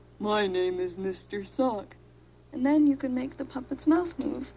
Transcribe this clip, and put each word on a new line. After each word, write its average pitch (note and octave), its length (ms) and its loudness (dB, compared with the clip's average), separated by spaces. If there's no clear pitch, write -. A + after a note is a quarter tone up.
my G#3 300 0
name F#3 320 0
is F3+ 180 -6
Mister F#3+ 460 -6
Sock. A3+ 520 -2
And B3+ 140 -2
then D4+ 220 6
you C#4 100 4
can C4 160 -4
make B3+ 240 -4
the C4+ 80 -6
puppet's C4 400 -8
mouth E4+ 320 4
move. - 400 -6